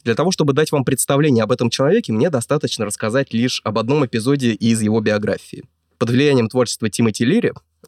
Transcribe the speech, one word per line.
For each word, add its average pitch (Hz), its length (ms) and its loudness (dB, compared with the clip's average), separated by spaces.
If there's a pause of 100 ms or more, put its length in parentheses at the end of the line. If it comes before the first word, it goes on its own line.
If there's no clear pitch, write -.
Для 117 100 0
того, 156 160 0
чтобы 147 220 0
дать 151 180 0
вам 143 140 0
представление 139 580 2
об 104 80 0
этом 120 200 0
человеке, 160 420 0
мне 110 180 0
достаточно 123 540 -2
рассказать 110 500 -4
лишь 120 300 -2
об 107 140 -2
одном 131 280 0
эпизоде 120 460 0
из 113 280 0
его 110 200 0
биографии. 104 640 -2 (340)
Под 117 120 -2
влиянием 127 380 4
творчества 120 400 -2
Тимоти 113 360 0
Лири 196 280 2 (360)